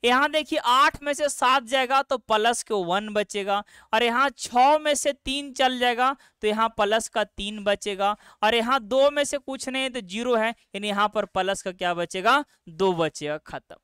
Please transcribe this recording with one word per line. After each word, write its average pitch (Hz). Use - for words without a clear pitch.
यहाँ 254
देखिए 311
आठ 269
में 285
से 294
सात 254
जाएगा 262
तो 269
प्लस 226
के -
वन 190
बचेगा, 202
और 220
यहाँ 240
छः 262
में 302
से 202
तीन 277
चल 254
जाएगा 247
तो 208
यहाँ 220
प्लस 220
का 214
तीन 208
बचेगा, 202
और 220
यहाँ 240
दो 262
में 285
से 285
कुछ 269
नहीं 262
है 269
तो 247
ज़ीरो 226
है, 220
यानी 208
यहाँ 202
पर 208
प्लस 190
का 190
क्या 175
बचेगा, 185
दो 180
बचेगा, 151
खत्म। -